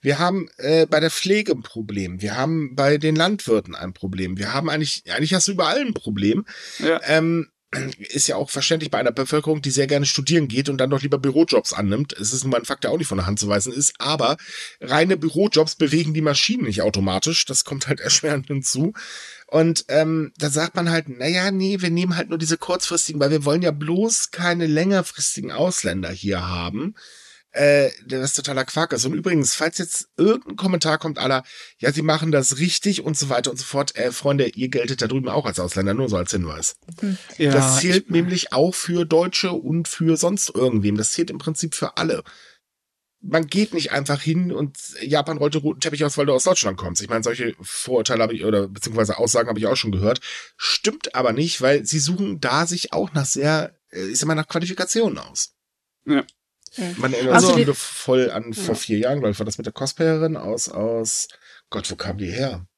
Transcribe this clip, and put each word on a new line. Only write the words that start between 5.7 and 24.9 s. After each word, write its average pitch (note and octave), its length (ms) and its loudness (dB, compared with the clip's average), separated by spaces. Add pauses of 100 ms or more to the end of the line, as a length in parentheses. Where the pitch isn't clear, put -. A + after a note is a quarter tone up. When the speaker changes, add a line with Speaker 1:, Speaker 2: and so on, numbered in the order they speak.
Speaker 1:
ein B3 140 -2
Problem. G#2 520 0 (340)
Speaker 2:
Ja. D#3+ 260 2
Speaker 1:
Ähm, D#3+ 420 2 (520)
ist B2+ 280 -2
ja C3 80 0
auch C3 140 -4
verständlich D#3 400 -2
bei A#2 80 0
einer A#2+ 140 2
Bevölkerung, D3 500 0
die C#3 80 -2
sehr C3 160 2
gerne C#3+ 220 2
studieren D3+ 400 2
geht C3+ 220 -2
und C3+ 100 -2
dann B2+ 100 2
doch C#3 140 0
lieber C#3 160 2
Bürojobs C#3 520 4
annimmt. G#2 420 0
Es G#2 200 -4
ist C3 100 -2
nun C3 60 -2
mal B2 80 2
ein A2 80 -2
Fakt, - 180 -4
der A#2 60 0
auch C3+ 80 0
nicht E3 80 -2
von G2 140 -2
der F2+ 80 -2
Hand G#2 100 0
zu G#2 100 -2
weisen G2+ 240 0
ist, C#3 280 0
aber C#3 380 0 (440)
reine E3 360 2
Bürojobs E3 580 2
bewegen D#3 400 2
die D#3+ 60 0
Maschinen E3 420 2
nicht G#2 180 -2
automatisch. G2 640 0
Das - 200 -2
kommt C3+ 220 -6
halt C#3 120 -2
<laughs> - 0 -
erschwerend C#3 480 0
hinzu. C#3+ 460 -2 (520)
Und, D#3+ 440 4
ähm, D#3 500 2
da D3 100 -2
sagt D#3 260 0
man E3+ 140 2
halt, E3 200 2
"Na B2+ 180 -4
ja, F#3 240 0
nee, F#3+ 280 0
wir F3+ 120 0
nehmen F3 260 2
halt - 120 -4
nur E3 100 -2
diese E3 180 0
kurzfristigen, E3+ 640 -2
weil C#3 80 4
wir D3 160 2
wollen D3+ 160 2
ja F3 80 2
bloß E3+ 640 0
keine F3 340 0
längerfristigen D#3 840 0